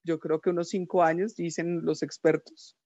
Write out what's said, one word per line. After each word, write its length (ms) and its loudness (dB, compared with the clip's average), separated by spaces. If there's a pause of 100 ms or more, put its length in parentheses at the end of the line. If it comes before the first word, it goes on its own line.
yo 140 -2
creo 240 -2
que 80 0
unos 200 -2
cinco 340 2
años, 320 2
dicen 500 -4
los 160 -2
expertos. 760 -2 (100)